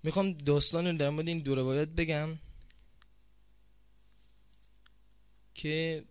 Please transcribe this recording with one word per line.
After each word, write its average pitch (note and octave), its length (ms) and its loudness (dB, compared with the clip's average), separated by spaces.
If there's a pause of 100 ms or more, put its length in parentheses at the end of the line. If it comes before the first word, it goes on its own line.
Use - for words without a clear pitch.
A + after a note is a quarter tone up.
می‌خوام F#3 300 2
داستان D3 540 4
رو E3+ 100 0
در C#3+ 140 2
مورد D#3+ 180 -2
این E3+ 100 -2
دو C#3 160 0
روایت C3 340 0
بگم D#3+ 500 -2 (3250)
که D#3+ 560 -2